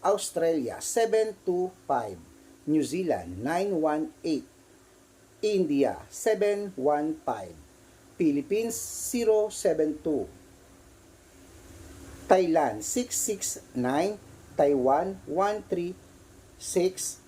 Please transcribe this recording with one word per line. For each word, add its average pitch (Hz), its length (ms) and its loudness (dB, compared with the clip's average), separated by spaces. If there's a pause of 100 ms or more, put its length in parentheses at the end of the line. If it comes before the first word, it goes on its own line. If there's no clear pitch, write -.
Australia, 165 720 0
seven 220 640 0
two 180 320 -2 (160)
five. 113 240 -2 (480)
New 147 240 2
Zealand, 113 560 -2
nine 180 400 0
one 156 400 0
eight. 156 240 -2 (960)
India, 147 640 2
seven 202 720 0
one 147 480 0
five. 117 240 -6 (640)
Philippines, 190 640 0
zero 214 720 0
seven 156 480 0
two. 139 320 -4 (2000)
Thailand, 160 560 4
six - 320 -4
six - 400 -4 (160)
nine. 151 480 0 (320)
Taiwan, 143 720 4
one 202 400 0
three 175 320 -4 (560)
six. - 720 -2